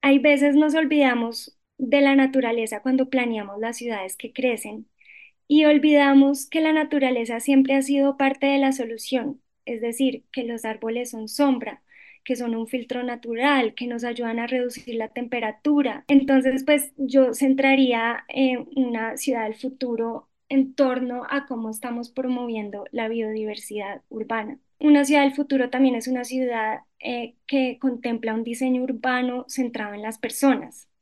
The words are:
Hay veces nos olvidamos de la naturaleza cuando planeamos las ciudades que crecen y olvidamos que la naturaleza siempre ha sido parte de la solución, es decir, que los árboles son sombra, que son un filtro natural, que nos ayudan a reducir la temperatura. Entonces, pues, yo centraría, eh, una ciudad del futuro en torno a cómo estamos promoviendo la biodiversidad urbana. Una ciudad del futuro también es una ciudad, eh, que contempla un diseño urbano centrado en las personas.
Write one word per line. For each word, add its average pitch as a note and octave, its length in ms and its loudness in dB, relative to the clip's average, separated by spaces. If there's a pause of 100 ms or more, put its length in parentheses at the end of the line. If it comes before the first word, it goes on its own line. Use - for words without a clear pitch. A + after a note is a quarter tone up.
Hay C#4 180 6
veces C#4+ 360 4
nos D4+ 200 4
olvidamos C4 800 0 (200)
de C4+ 240 2
la C#4 140 4
naturaleza A#3 680 0
cuando C4 280 0
planeamos A3 500 -4
las A3+ 180 -6
ciudades G#3 400 -8
que - 160 -14
crecen A3 540 -6 (600)
y D4+ 180 6
olvidamos C#4+ 840 6
que E4 120 -2
la D#4 120 2
naturaleza B3+ 640 0
siempre C4+ 360 4
ha C4+ 60 2
sido C#4 360 2
parte C#4 300 0
de C#4 100 2
la C4+ 140 2
solución, B3 680 -6 (240)
es A3+ 160 -8
decir, A#3 500 -2
que C4 120 -8
los A#3 220 -8
árboles A3+ 460 -6
son A3 160 -12
sombra, A#3+ 560 -2 (400)
que C4 120 -4
son A#3 200 -4
un A3+ 120 -6
filtro B3 360 -6
natural, A#3+ 720 -2
que B3 120 -8
nos A#3 160 -6
ayudan A#3 360 -6
a A#3 80 -6
reducir B3 480 -6
la A3 140 -4
temperatura. A#3+ 960 -2
Entonces, C4+ 560 4
pues, D4 340 2
yo C4 360 4
centraría, C4 960 2
eh, B3+ 280 0 (180)
una A#3 420 -2
ciudad A#3+ 260 -2
del A3 120 -6
futuro A#3+ 720 -6 (200)
en C4+ 260 2
torno B3+ 540 -2
a C#4 160 -4
cómo A3+ 240 -6
estamos A#3+ 400 -10
promoviendo A#3 840 -6
la A3+ 160 -6
biodiversidad G#3+ 1000 -8
urbana. A3 500 -8 (200)
Una D4 260 6
ciudad C#4+ 180 4
del C4+ 100 2
futuro C#4 360 0
también B3+ 260 2
es A3+ 120 -6
una B3 160 -4
ciudad, B3 580 -4 (180)
eh, A#3+ 360 -8 (120)
que C4 320 0
contempla A#3 540 -4
un A3+ 100 -4
diseño B3+ 400 -2
urbano B3+ 640 -4
centrado A#3 460 -6
en G#3 80 -12
las A3 160 -8
personas. - 720 -2 (120)